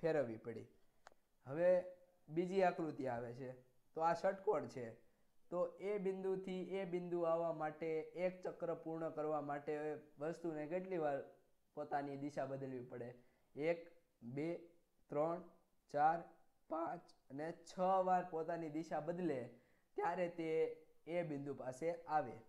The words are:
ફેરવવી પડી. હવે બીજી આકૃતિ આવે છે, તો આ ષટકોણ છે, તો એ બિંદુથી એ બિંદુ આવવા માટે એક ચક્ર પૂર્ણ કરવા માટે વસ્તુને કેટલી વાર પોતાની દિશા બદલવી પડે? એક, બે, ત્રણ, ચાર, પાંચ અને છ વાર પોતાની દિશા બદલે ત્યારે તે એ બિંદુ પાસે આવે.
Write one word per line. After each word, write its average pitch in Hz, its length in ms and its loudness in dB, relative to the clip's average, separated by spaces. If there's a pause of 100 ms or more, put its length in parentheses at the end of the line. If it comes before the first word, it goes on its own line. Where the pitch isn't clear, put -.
ફેરવવી 143 360 2
પડી. 113 300 -8 (800)
હવે 175 360 6 (460)
બીજી 180 340 4
આકૃતિ 160 440 2
આવે 120 260 -2
છે, 127 180 -8 (420)
તો 160 80 -2
આ 170 120 6
ષટકોણ 165 540 2
છે, 117 240 -6 (580)
તો 175 300 0
એ 202 180 0
બિંદુથી 190 680 0
એ 190 220 -2
બિંદુ 175 360 0
આવવા 165 320 4
માટે 156 460 -2
એક 180 440 -2
ચક્ર 165 320 -4
પૂર્ણ 160 340 -4
કરવા 151 320 0
માટે 147 540 -2 (240)
વસ્તુને 156 480 -2
કેટલી 185 300 -2
વાર 143 260 2 (500)
પોતાની 143 440 -2
દિશા 143 280 -2
બદલવી 131 360 -4
પડે? 120 320 -8 (420)
એક, 165 360 0 (300)
બે, 143 360 -4 (520)
ત્રણ, 165 320 0 (500)
ચાર, 160 320 6 (460)
પાંચ - 320 -4 (300)
અને 151 200 -4
છ - 280 -12
વાર 185 500 4
પોતાની 160 400 -2
દિશા 160 300 -2
બદલે 151 500 -2 (440)
ત્યારે 180 340 2
તે 160 500 0 (300)
એ 170 160 0
બિંદુ 143 300 -4
પાસે 131 380 -2
આવે. 151 400 0 (180)